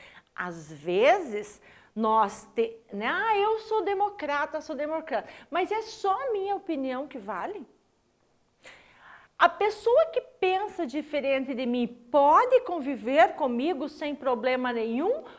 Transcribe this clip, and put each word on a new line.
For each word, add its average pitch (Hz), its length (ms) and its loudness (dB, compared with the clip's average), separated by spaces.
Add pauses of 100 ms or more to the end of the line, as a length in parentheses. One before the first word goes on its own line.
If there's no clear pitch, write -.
(340)
Às 165 380 -8
vezes, 208 880 0 (340)
nós 220 600 0
te-, 226 220 0 (160)
né? 202 140 -6
"Ah, 403 300 0
eu 440 240 2
sou 440 220 -2
democrata, 320 760 -2
sou 311 140 -8
democrata." 302 540 -4 (220)
Mas 349 200 0
é 440 120 -2
só 403 280 -4
a 494 220 0
minha 392 240 -2
opinião 269 500 -4
que 285 120 -12
vale? 214 480 -8 (1700)
A 349 100 8
pessoa 453 580 2
que - 140 -4
pensa 381 680 -2
diferente 269 680 -2
de 247 120 -4
mim 240 200 0
pode 349 720 4
conviver 285 720 2
comigo 277 540 -2
sem 294 260 -8
problema 254 580 0
nenhum? 240 520 -2 (140)